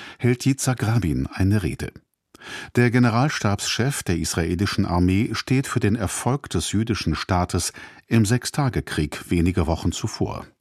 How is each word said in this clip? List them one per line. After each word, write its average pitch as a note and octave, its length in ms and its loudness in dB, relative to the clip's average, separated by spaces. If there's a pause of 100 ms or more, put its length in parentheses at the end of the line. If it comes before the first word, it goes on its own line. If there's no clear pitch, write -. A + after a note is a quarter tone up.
(180)
hält B2 260 0
Yitzhak C3 420 0
Rabin F2 400 0
eine G2 360 2
Rede. - 280 -4 (840)
Der B2 140 6
Generalstabschef A#2+ 1120 2
der E2+ 160 0
israelischen F2+ 680 0
Armee F2+ 480 2
steht - 340 0
für - 140 -4
den G#2 160 2
Erfolg A#2 540 -2
des - 220 -2
jüdischen G2+ 420 0
Staates - 580 0 (340)
im A#2 200 4
Sechstagekrieg A#2 1040 -2
wenige F2 360 2
Wochen E2 260 0
zuvor. - 540 -6 (140)